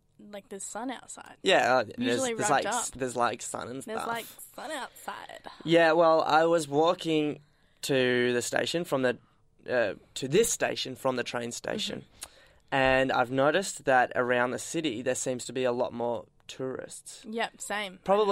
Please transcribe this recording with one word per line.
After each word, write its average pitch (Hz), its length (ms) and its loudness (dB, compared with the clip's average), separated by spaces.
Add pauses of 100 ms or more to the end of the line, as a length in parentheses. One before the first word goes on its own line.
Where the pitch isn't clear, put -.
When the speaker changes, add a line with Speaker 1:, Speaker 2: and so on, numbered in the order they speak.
(320)
Speaker 1:
like, 202 160 -16
there's 196 160 -12
sun 240 260 -8
outside. - 520 -16
Speaker 2:
Yeah, 180 340 6
uh, 123 80 4
there's, - 140 -10
Speaker 1:
Usually - 360 0
Speaker 2:
there's, - 160 0
Speaker 1:
rubbed - 140 4
Speaker 2:
like, 214 100 -2
Speaker 1:
up. 240 60 0
Speaker 2:
s-, - 100 -6
there's, 123 260 -6
like, 120 260 0
sun - 260 -8
and 135 160 -10
Speaker 1:
There's, 220 160 -6
Speaker 2:
stuff. - 80 -4
Speaker 1:
like, 233 180 -6 (300)
sun 262 160 -12
outside. - 680 -12 (220)
Speaker 2:
Yeah, 165 300 6
well, 160 300 4
I 160 240 4
was 165 200 2
walking 156 720 2 (440)
to 123 500 2
the 120 100 0
station - 420 -2
from 135 180 0
the, 123 160 0 (520)
uh, 113 240 0 (200)
to - 120 -6
this 190 240 4
station 123 460 -4
from 131 200 0
the 120 60 -2
train 120 300 -6
station. - 480 -6
Speaker 1:
Mm-hmm. - 760 -14
Speaker 2:
And 131 380 4
I've 120 180 0
noticed 151 540 0
that 127 320 4
around 123 340 2
the 120 80 -6
city 151 440 -4
there 127 120 0
seems 127 300 -4
to - 80 -10
be 131 120 -4
a 123 80 2
lot 120 200 -2
more 120 320 -4 (240)
tourists. - 800 -10
Speaker 1:
Yep, 220 320 -6
same. 202 420 -6
Speaker 2:
Probably 202 220 4
Speaker 1:
I - 80 4